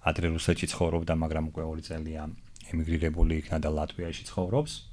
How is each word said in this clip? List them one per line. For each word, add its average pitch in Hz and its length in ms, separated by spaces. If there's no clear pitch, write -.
ადრე 85 280
რუსეთში 82 400
ცხოვრობდა, 82 460
მაგრამ 80 320
უკვე 80 180
ორი 80 200
წელია 78 380
ემიგრირებული 80 760
იქნა - 200
და - 100
ლატვიაში 80 540
ცხოვრობს. 107 480